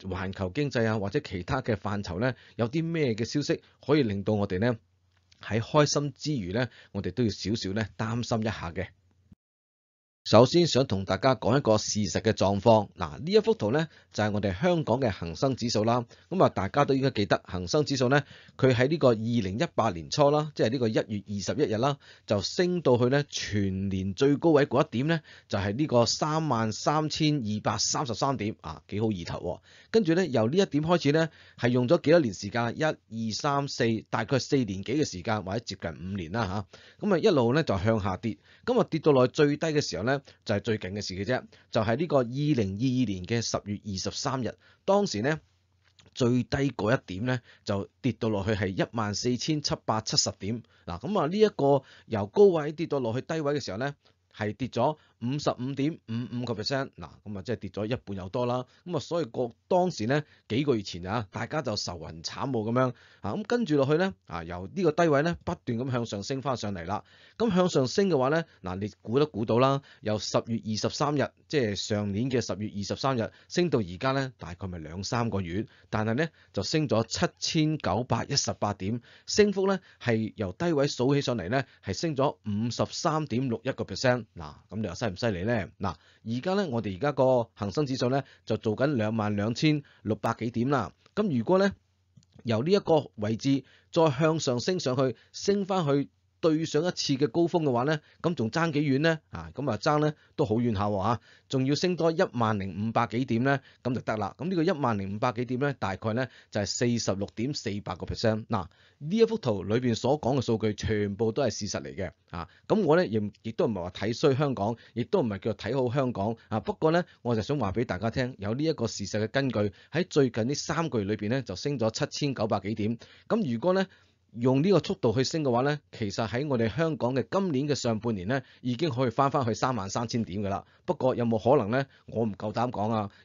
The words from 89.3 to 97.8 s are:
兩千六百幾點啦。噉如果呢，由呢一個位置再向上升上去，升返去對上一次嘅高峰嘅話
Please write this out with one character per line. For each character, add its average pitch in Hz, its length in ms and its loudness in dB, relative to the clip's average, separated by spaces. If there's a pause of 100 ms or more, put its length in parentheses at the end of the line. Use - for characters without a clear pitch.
兩 104 180 0
千 151 280 2 (200)
六 107 120 0
百 117 240 -2
幾 117 120 -4
點 117 200 0
啦。 117 220 -2 (220)
噉 196 220 0
如 113 80 0
果 180 140 4
呢， 196 140 2 (680)
由 113 200 0
呢 160 80 -2
一 202 100 6
個 160 360 2
位 107 200 -2
置 135 280 0 (280)
再 160 180 6
向 156 300 2
上 123 200 0
升 185 200 -2
上 127 160 0
去， 131 200 0 (160)
升 202 320 0
返 185 220 0
去 139 220 2 (320)
對 160 260 2
上 151 180 0
一 180 60 -2
次 - 240 -2
嘅 135 140 2
高 170 180 2
峰 165 180 0
嘅 139 80 2
話 120 120 0